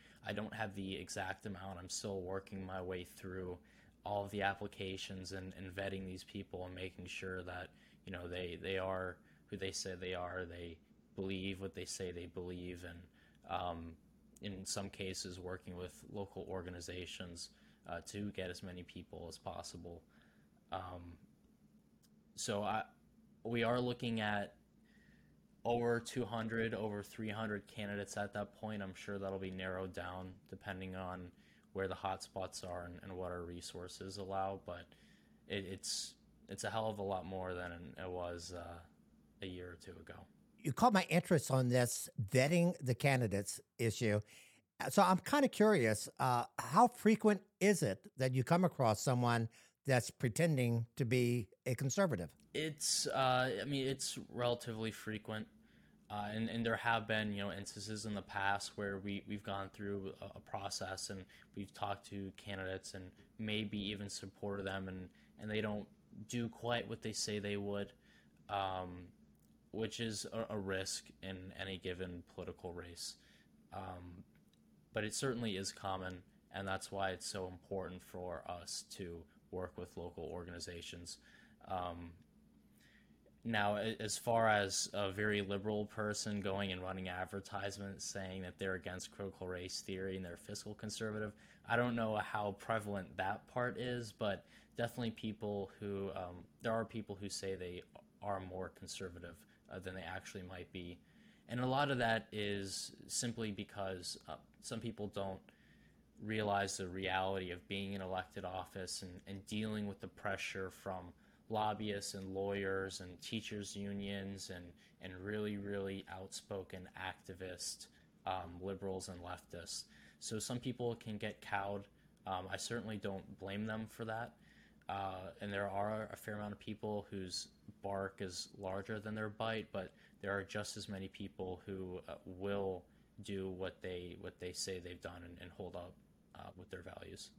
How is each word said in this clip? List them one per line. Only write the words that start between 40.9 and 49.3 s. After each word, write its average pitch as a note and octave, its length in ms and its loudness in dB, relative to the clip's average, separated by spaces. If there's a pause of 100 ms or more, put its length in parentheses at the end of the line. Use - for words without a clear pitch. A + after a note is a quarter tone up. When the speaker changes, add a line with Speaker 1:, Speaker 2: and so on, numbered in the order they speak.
Speaker 2:
my F#3 180 8
interest D#3 420 6
on B2+ 180 8
this B2 400 6 (220)
vetting E3+ 500 8
the B2+ 140 2
candidates A#2 640 4 (160)
issue. G#2+ 420 4 (720)
So G3+ 120 8
I'm F#3 180 10
kinda C#4+ 280 6
curious, C#3+ 640 8 (100)
uh, B2 240 6 (160)
how F3+ 280 10
frequent G#3+ 540 8 (200)
is G3 200 8
it G#2 180 4 (180)
that C3 180 4
you C3 80 6
come F3+ 220 8
across A2+ 360 6
someone A#2+ 460 6 (380)